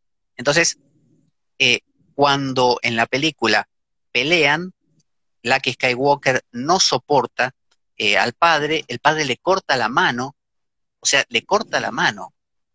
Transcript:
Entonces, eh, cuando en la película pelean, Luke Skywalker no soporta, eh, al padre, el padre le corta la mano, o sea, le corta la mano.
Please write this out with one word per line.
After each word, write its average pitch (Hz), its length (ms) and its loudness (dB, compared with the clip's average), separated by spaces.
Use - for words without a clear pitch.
Entonces, 147 420 0
eh, 123 220 2
cuando 135 680 2
en 117 120 -2
la 113 120 0
película 120 600 -2
pelean, 156 640 0
Luke 127 300 -2
Skywalker 131 760 0
no 147 280 0
soporta, 131 720 0
eh, 104 200 0
al 110 160 0
padre, 156 540 0
el 120 120 -8
padre 156 260 0
le 123 120 -4
corta 175 400 -2
la 113 120 -2
mano, 139 460 -2
o - 60 -20
sea, - 240 0
le 117 160 -4
corta 180 340 -2
la 107 120 -4
mano. 117 420 -4